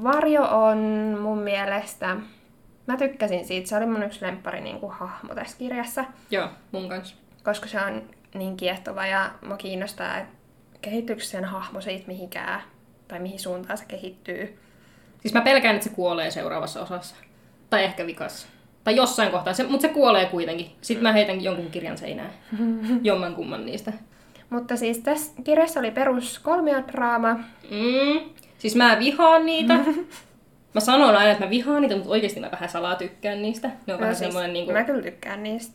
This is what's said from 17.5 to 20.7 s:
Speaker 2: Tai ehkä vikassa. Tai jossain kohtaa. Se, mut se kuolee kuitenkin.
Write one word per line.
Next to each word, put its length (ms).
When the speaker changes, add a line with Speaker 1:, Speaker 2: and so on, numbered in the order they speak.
Speaker 2:
Tai 140
ehkä 220
vikassa. 420
Tai 120
jossain 340
kohtaa. 240
Se, 100
mut 160
se 80
kuolee 380
kuitenkin. 440